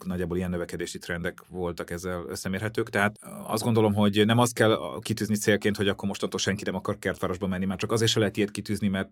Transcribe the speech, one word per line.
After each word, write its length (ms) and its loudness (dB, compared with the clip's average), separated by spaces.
nagyjából 320 -2
ilyen 140 0
növekedési 480 -6
trendek 500 -6
voltak 420 -6
ezzel 380 -6
összemérhetők. 600 -4
Tehát 280 2
azt 180 -2
gondolom, 320 4
hogy 320 4
nem 120 6
azt 160 4
kell 240 4
kitűzni 360 -2
célként, 400 2
hogy 120 0
akkor 200 -2
mostantól 320 -4
senki 240 -2
nem 100 -2
akar 240 -4
kertvárosba 480 -2
menni, 180 -2
már 120 -2
csak 160 -4
azért 180 4
se 80 2
lehet 180 2
ilyet 140 2
kitűzni, 380 -4
mert 240 -2